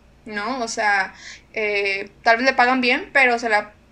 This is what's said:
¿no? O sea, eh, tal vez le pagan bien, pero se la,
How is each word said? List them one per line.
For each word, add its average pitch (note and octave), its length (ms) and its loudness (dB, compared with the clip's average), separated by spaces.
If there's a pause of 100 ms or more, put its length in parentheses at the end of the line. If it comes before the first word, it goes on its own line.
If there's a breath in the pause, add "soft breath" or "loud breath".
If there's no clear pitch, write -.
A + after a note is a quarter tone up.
(260)
¿no? A3+ 380 -6
O A3+ 40 -6
sea, G3+ 460 -2 (400 loud breath)
eh, G3+ 560 -4 (140)
tal A3+ 140 4
vez B3+ 80 -2
le C4+ 80 4
pagan B3+ 280 2
bien, C4 300 0
pero B3 280 2
se A#3 100 -4
la, G#3 240 0 (180)